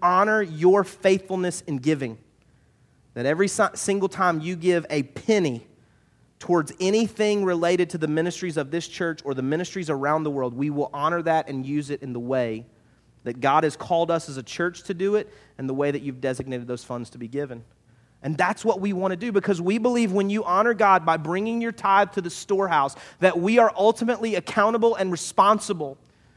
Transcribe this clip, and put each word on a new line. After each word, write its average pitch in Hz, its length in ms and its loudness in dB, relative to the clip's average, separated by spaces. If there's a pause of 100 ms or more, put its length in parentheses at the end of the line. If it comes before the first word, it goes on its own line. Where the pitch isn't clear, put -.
honor 202 400 4
your 180 400 4
faithfulness 185 800 0
in 147 160 -6
giving. 131 420 -2 (960)
That 120 100 -4
every 160 220 2
si-, 208 160 0 (120)
single 196 340 -2
time 175 320 0
you 175 160 -6
give 170 340 0
a 147 140 -2
penny 165 600 0 (760)
towards 170 400 0
anything 208 640 2
related 175 460 2
to 180 80 -6
the 156 100 -2
ministries 165 480 -2
of 139 160 -4
this 165 160 -6
church 165 360 -6
or 139 80 -4
the 131 100 -4
ministries 160 460 -4
around 151 360 0
the 151 80 -2
world, 127 220 -4
we 143 160 -2
will 143 220 -4
honor 160 300 -2
that 160 260 0
and 131 160 -8
use 143 260 -4
it 139 120 -8
in 131 100 -10
the 120 60 -6
way 120 480 -4 (560)
that 123 180 -8
God 139 220 4
has 151 140 -2
called 170 340 -2
us 165 180 -2
as 135 100 -10
a 127 40 -10
church 175 420 -6
to 190 100 -8
do 196 200 -2
it - 180 -2 (240)
and 135 120 -8
the 135 60 -4
way 143 180 0
that 143 100 -6
you've 131 180 -10
designated 127 460 -6
those 123 160 -8
funds 120 280 -10
to - 80 -20
be 117 100 -12
given. 127 340 -8 (600)
And 147 140 -4
that's 185 280 0
what 214 160 2
we 202 120 -2
want 185 200 -2
to 185 40 -4
do, 226 140 -6
because 196 320 0
we 196 160 0
believe 233 320 2
when 196 200 0
you 214 120 -2
honor 208 320 2
God 190 320 6
by 165 100 4
bringing 190 460 -2
your 233 80 -2
tithe 202 440 2
to 202 60 -2
the 170 100 -8
storehouse, 170 680 0 (240)
that 175 180 4
we 214 200 4
are 226 180 6
ultimately 220 580 2
accountable 220 640 2
and 190 160 -2
responsible 185 840 0 (400)